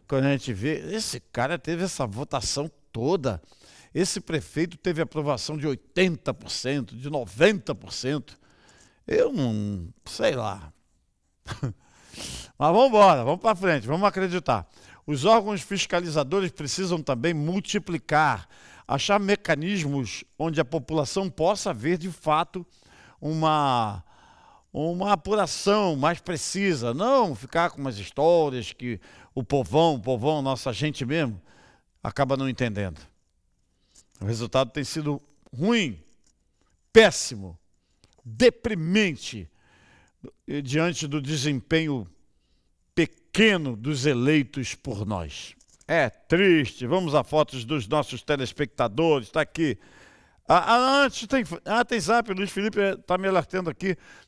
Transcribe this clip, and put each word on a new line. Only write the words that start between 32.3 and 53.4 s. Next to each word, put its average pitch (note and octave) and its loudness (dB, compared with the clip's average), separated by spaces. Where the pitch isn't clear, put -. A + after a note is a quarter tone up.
não C3+ -2
entendendo. G#2 -4
O G2 -8
resultado A#2 -2
tem D3 -4
sido D3 -4
ruim, F3 2
péssimo, A2 6
deprimente, E3 0
diante D3+ -2
do D3 -4
desempenho C#3+ -2
pequeno E3+ 2
dos C3 -4
eleitos C3+ 0
por G#2+ -8
nós. F2 -8
É D3+ 2
triste. E3 2
Vamos D#3 0
a C3+ 4
fotos C#3 0
dos A#2+ -4
nossos C3+ -2
telespectadores. C3+ -2
Tá D#3+ -2
aqui. D3+ -2
Ah, F3+ 6
ah, C4+ 4
antes B3 -2
tem, B3 0
ah, A#3+ 0
tem A#3+ -2
zap. G#3+ 0
Luiz F#3+ -4
Felipe G3+ 0
tá F3+ 2
me F#3+ -2
alertando F#3 0